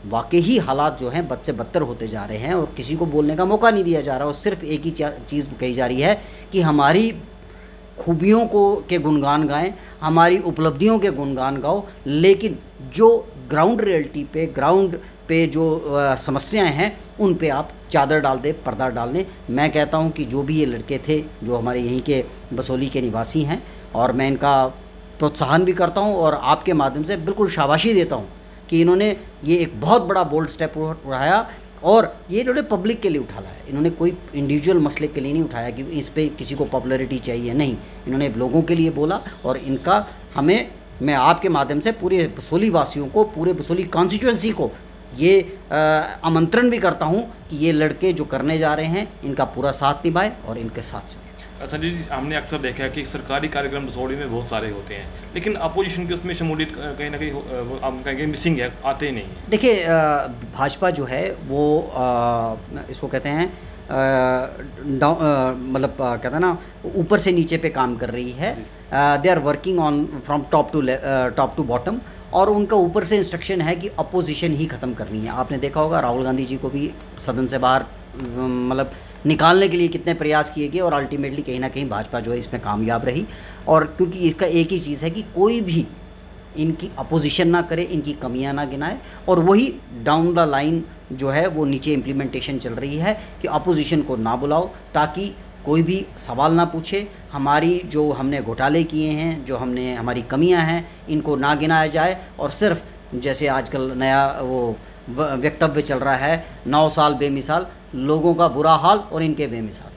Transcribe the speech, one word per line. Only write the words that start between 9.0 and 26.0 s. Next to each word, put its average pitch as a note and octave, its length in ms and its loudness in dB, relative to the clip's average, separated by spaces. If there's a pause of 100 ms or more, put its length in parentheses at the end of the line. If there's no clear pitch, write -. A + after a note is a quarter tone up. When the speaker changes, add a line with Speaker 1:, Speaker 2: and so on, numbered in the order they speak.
Speaker 1:
गाएं, D#3 260 -2 (280)
हमारी E3 380 6
उपलब्धियों D#3+ 600 2
के G3 100 2
गुणगान C#3 480 -2
गाओ, E3+ 300 -2 (200)
लेकिन F#3+ 520 4 (340)
जो A3+ 340 6 (220)
ground F#3+ 320 4
reality D#3 420 0
पे, D#3 220 -4
ground E3 540 2 (280)
पे E3 200 4
जो, D#3 300 0
अ, C#3+ 380 2
समस्याएं D3+ 580 0
हैं G3 260 0 (200)
उन F#3+ 160 4
पे D#3+ 140 0
आप C#3 220 -2 (200)
चादर D3+ 280 4
डाल C3+ 200 2
दें, D3 240 -4
पर्दा B2+ 260 -2
डाल A#2+ 200 -4
दें। F3+ 160 -2 (240)
मैं D3 220 2
कहता D3+ 260 2
हूं D#3+ 120 2
कि D#3+ 160 -4
जो C3 180 -4
भी D3+ 120 -2
ये D3+ 100 4
लड़के A#2+ 320 -4
थे D3+ 220 0
जो A#2 380 -4
हमारे B2 220 -2
यहीं B2 220 -2
के C3 220 0 (300)
बसोली C3 360 -2
के C3+ 120 -2
निवासी A2+ 420 -2
हैं, D#3+ 200 -4 (320)
और B2 160 4
मैं C3 160 0
इनका C3+ 400 4 (520)
प्रोत्साहन D3+ 460 2
भी F3+ 80 2
करता F3 280 2